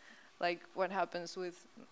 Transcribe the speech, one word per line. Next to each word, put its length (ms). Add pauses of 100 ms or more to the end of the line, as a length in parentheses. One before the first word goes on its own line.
(400)
Like 200 (140)
what 180
happens 440
with, 300 (260)